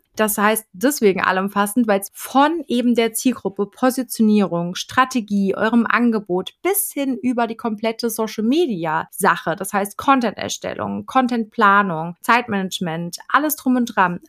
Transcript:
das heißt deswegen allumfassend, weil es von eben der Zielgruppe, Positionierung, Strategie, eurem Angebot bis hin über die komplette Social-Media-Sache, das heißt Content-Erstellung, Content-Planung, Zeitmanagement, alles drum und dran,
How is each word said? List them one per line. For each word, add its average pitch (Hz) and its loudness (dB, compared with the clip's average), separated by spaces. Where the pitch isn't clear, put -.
das 214 0
heißt 220 2
deswegen 196 2
allumfassend, 202 0
weil 202 4
es - -16
von 294 0
eben 240 2
der 226 0
Zielgruppe, 208 -2
Positionierung, 208 0
Strategie, 202 -2
eurem 226 2
Angebot 214 -2
bis - -2
hin 269 -4
über 247 -2
die 220 -8
komplette 226 -4
Social-Media-Sache, 202 0
das - -10
heißt 202 -4
Content-Erstellung, 208 -2
Content-Planung, 202 2
Zeitmanagement, 185 -2
alles 294 0
drum 254 0
und 233 -2
dran, 175 0